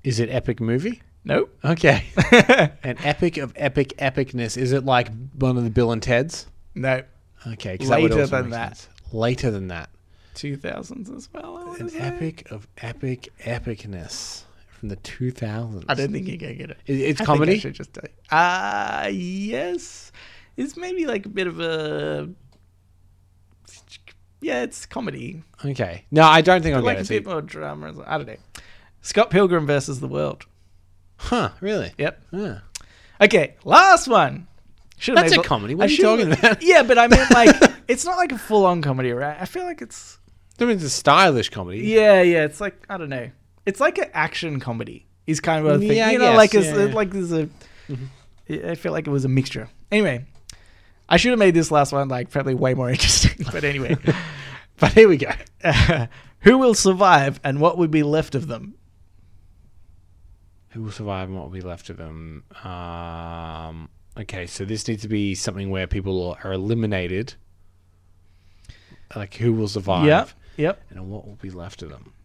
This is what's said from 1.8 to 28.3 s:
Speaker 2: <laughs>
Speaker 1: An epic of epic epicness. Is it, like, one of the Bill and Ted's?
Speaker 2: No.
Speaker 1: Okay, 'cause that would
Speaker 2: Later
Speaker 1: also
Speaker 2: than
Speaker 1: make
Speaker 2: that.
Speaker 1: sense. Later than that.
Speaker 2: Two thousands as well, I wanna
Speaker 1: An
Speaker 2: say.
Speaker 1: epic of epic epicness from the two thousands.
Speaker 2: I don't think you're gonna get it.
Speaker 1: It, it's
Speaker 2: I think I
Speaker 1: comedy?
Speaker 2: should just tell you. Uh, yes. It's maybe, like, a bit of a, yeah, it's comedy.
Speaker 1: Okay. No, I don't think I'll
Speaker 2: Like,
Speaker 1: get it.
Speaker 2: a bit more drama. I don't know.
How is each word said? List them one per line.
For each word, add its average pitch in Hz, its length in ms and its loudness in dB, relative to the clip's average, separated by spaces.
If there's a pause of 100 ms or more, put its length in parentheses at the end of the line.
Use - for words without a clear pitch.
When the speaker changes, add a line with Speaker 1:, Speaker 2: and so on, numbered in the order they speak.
Speaker 2:
<laughs> 247 400 6 (100)
Speaker 1:
An 127 220 -6
epic 160 320 -2
of 135 180 -8
epic 139 440 -2
epicness. 127 580 -4
Is 127 160 -2
it, 135 140 -2
like, 123 240 2 (260)
one 127 220 0
of 120 60 -2
the 117 60 -2
Bill 117 220 2
and 110 100 -4
Ted's? 127 440 -2 (280)
Speaker 2:
No. 131 280 -4 (440)
Speaker 1:
Okay, 104 300 -10
'cause 131 140 -4
that 117 100 4
would 113 120 2
Speaker 2:
Later - 100 2
Speaker 1:
also 135 140 -2
Speaker 2:
than 123 100 -2
Speaker 1:
make 117 80 -10
Speaker 2:
that. 117 240 -10
Speaker 1:
sense. - 100 -20 (240)
Later 120 380 -2
than 95 180 -8
that. 82 220 -12 (440)
Speaker 2:
Two 143 220 -10
thousands - 540 -14
as - 240 -18
well, - 240 -18
I 349 60 -18
wanna 349 160 -16
Speaker 1:
An 349 100 -12
Speaker 2:
say. 320 80 -14
Speaker 1:
epic 339 520 -10
of 104 160 -16 (120)
epic 123 500 -10 (160)
epicness 104 1000 -12 (260)
from - 180 -16
the 98 80 -10
two - 340 -8
thousands. 110 600 -10
Speaker 2:
I - 40 0
don't 139 160 -4
think 95 160 -8
you're - 120 -10
gonna - 160 -14
get - 160 -16
it. - 160 -18
Speaker 1:
It, 139 140 -4
it's 143 200 -2
Speaker 2:
I 220 40 -4
think - 40 -4
I 151 60 2
Speaker 1:
comedy? 165 240 2
Speaker 2:
should 135 160 -10
just - 180 -18
tell - 120 -18
you. - 340 -6
Uh, 196 720 -2
yes. 208 1000 -8 (440)
It's 285 180 -8
maybe, 359 300 -6
like, 214 220 -6
a - 20 -14
bit 196 180 -6
of 165 140 -8
a, 151 680 -6 (2000)
yeah, 269 220 -4
it's - 240 -12
comedy. 151 560 -12 (220)
Speaker 1:
Okay. 110 460 -6
No, 156 140 6
I 160 160 10
don't 180 220 4
think 156 120 -2
I'll 127 80 0
Speaker 2:
Like, - 140 0
Speaker 1:
get 95 60 -6
it. - 80 -8
Speaker 2:
a 107 100 0
bit - 60 -14
more 165 160 -6
drama. 151 500 -14 (140)
I 156 100 -6
don't 139 100 -8
know. 110 100 -18 (680)